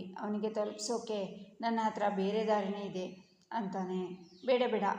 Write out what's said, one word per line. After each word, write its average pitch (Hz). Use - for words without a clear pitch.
ಅವನಿಗೆ 208
ತಲುಪ್ಸೋಕೆ 214
ನನ್ನ 226
ಹತ್ರ 214
ಬೇರೆ 208
ದಾರಿನೇ 202
ಇದೆ" 180
ಅಂತಾನೆ. 190
"ಬೇಡ 247
ಬೇಡ, 202